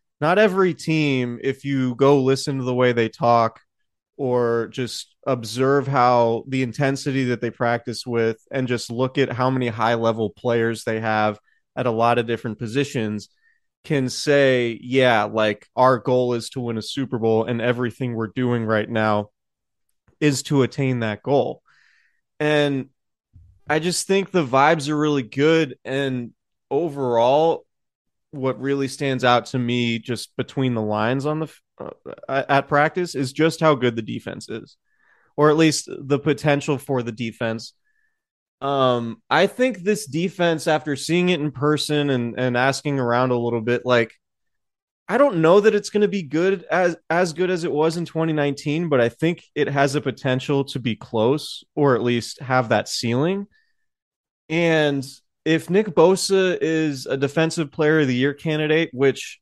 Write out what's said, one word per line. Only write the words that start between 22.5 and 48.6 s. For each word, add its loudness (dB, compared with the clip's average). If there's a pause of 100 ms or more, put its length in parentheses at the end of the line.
I 0
just -4
think 0
the 2
vibes 2
are -2
really 0
good. 0
And -4 (380)
overall, 2 (640)
what -4
really -2
stands -4
out 4
to -4
me 0
just -10
between -4
the -2
lines -2
on -4
the -6
f-, -20 (180)
uh, -14 (380)
at, -2
at 2
practice 0
is -4
just 0
how 4
good 0
the -6
defense -12
is, -14 (600)
or 4
at 4
least 2
the -4
potential 0
for -4
the -6
defense. -6 (880)
Um, 0
I 4
think -2
this -2
defense, -2
after 0
seeing 0
it 0
in -4
person 0
and, -2
and 0
asking 0
around 2
a 0
little -2
bit, -2
like, 2 (1000)
I 0
don't 4
know 6
that 4
it's -2
gonna 0
be -2
good -2
as, 2 (140)
as 0
good -2
as -4
it -4
was 0
in -4
twenty -4
nineteen, -2